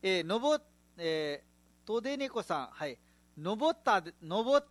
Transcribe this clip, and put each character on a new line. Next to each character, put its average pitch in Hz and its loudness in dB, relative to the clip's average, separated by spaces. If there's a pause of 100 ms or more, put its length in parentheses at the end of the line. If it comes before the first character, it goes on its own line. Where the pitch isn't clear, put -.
え 185 2
ー、 160 -4
の 196 0
ぼ-、 247 4 (400)
え 156 -2 (420)
ー、 - -20
と 226 0
で 269 -2
ね 269 -4
こ 226 -4
さ 151 -2
ん。 - -14
は 156 -8
い。 127 -10 (400)
登 220 0
っ - -14
た 202 4
で、 165 -14 (100)
登 226 2
っ 285 -18